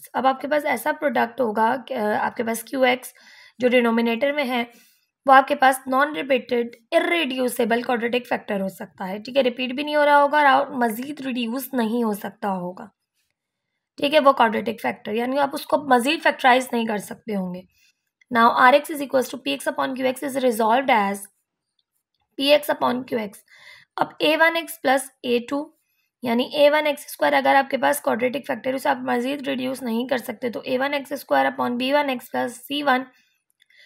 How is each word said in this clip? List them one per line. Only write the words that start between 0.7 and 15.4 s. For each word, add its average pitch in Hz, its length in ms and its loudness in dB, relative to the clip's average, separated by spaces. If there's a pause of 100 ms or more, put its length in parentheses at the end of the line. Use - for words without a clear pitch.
प्रोडक्ट 247 460 -2
होगा, 220 280 0 (220)
अ, 262 80 -6
आपके 214 460 -4
पास 226 200 -6
क्यू 262 220 0
एक्स 254 260 -2 (480)
जो 247 100 2
डिनोमिनेटर 233 640 2
में 294 140 -2
है 240 160 -2 (640)
वो 269 80 8
आपके 269 220 8
पास 269 320 4
नॉन 277 280 0
रिपीटेड 247 600 -2 (180)
इरेड्यूसिबल 254 880 0
क्वाड्रेटिक 240 440 -2
फैक्टर 202 340 -4
हो 190 100 -4
सकता 196 340 -14
है, 190 160 -8
ठीक 247 160 -6
है। 269 80 2
रिपीट 254 300 -4
भी 294 100 -6
नहीं 302 120 -2
हो 294 80 4
रहा 294 120 6
होगा 285 400 4
और 277 220 -2
मज़ीद 247 440 -4
रिड्यूस 254 520 -6
नहीं 233 300 -2
हो 214 120 -2
सकता 202 340 -10
होगा, 190 400 -8 (1080)
ठीक 285 160 -2
है, 311 60 6
वो 277 140 4
क्वाड्रेटिक 220 480 0
फैक्टर, 233 320 -6
यानी 247 240 -2
आप 277 160 -2